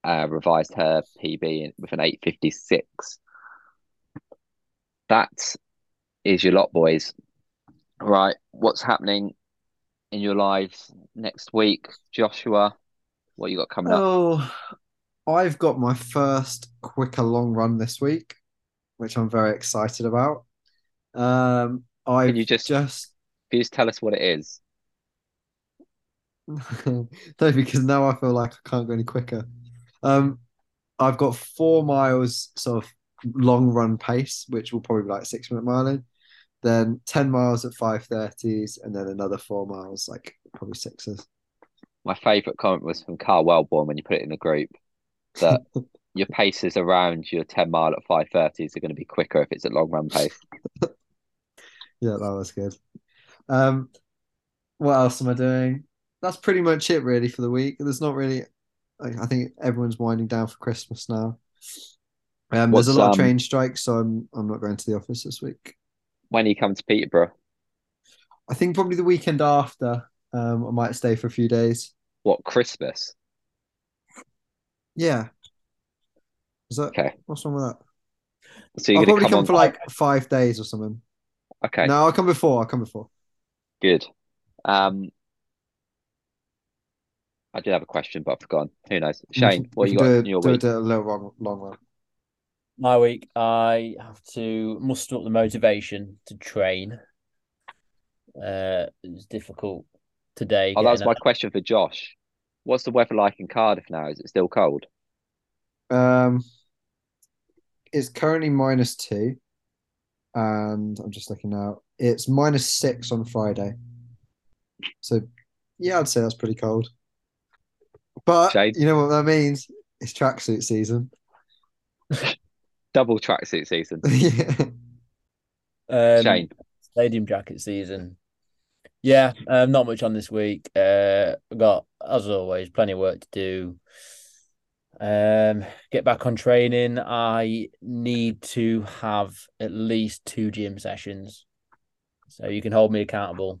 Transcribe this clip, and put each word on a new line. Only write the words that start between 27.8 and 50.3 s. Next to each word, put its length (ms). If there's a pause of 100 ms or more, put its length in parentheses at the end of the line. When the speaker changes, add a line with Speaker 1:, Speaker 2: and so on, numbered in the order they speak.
Speaker 2:
now 260
I 100
feel 140
like 200
I 160
can't 180
go 60
any 100
quicker. 440 (560)
Um, 360 (600)
I've 180
got 180
four 480
miles 720
sort 280
of 80 (420)
long 360
run 280
pace, 520
which 220
will 100
probably 220
be, 60
like, 160
six 240
minute 140
miling, 400 (580)
then 440
ten 260
miles 340
at 80
five 320
thirties, 800
and 120
then 120
another 300
four 280
miles, 420
like, 280 (200)
probably 200
sixes. 500 (800)
Speaker 1:
My 120
favourite 420
comment 260
was 180
from 160
Carl 280
Wellborn 420
when 100
you 60
put 140
it 40
in 80
the 80
group 320 (720)
that 200 (120)
Speaker 2:
<laughs> 400
Speaker 1:
your 140
paces 500
around 540
your 120
ten 280
mile 220
at 140
five 240
thirties 460
are 20
gonna 140
be 120
quicker 360
if 100
it's 140
a 40
long 200
run 200
pace. 280 (440)